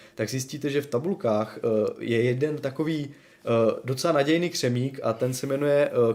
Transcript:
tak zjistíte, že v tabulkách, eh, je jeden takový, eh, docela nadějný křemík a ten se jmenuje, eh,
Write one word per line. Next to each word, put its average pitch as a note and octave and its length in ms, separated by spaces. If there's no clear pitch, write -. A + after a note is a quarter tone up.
tak A2+ 160
zjistíte, C3+ 400
že C#3+ 100
v C#3+ 60
tabulkách, A#2+ 720
eh, - 20
je A2+ 240
jeden B2+ 360
takový, C#3+ 520
eh, - 40
docela C3 280
nadějný D#3 380
křemík B2+ 520
a A2+ 100
ten B2+ 220
se B2+ 120
jmenuje, C#3+ 460
eh, A2+ 220